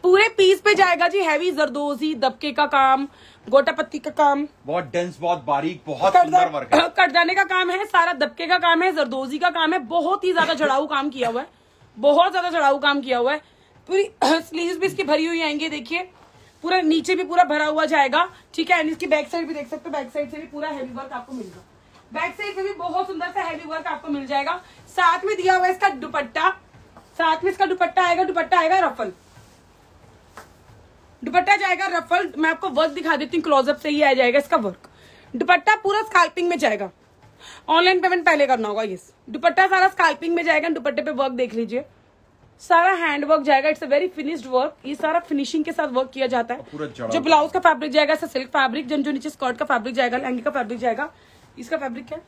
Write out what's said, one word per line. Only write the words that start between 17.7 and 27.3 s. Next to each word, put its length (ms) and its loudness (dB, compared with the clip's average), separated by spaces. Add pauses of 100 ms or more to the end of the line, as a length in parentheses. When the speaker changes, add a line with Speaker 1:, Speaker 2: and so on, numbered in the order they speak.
Speaker 1:
जाएगा, 400 2 (260)
ठीक 180 -2
है। 80 4
And 120 -2
इसकी 160 -8
back 200 0
side 200 -6
भी 60 -8
देख 140 -10
सकते 220 -12
हो, 20 -8
बैक 200 -8
side 200 -8
से 60 -12
भी 100 -14
पूरा 220 -10
heavy 240 -10
work 200 -14
आपको 200 -12
मिलेगा, 280 -14 (520)
Back 200 -6
side 220 -10
से 80 -6
भी 120 -4
बहुत 320 -4
सुंदर 240 -8
सा 100 -4
हैवी 280 -8
work 180 -8
आपको 220 -8
मिल 180 -6
जाएगा। 340 -4 (280)
साथ 360 2
में 120 0
दिया 180 2
हुआ 100 2
है 60 2
इसका 180 2 (100)
दुपट्टा, 500 -2 (680)
साथ 260 2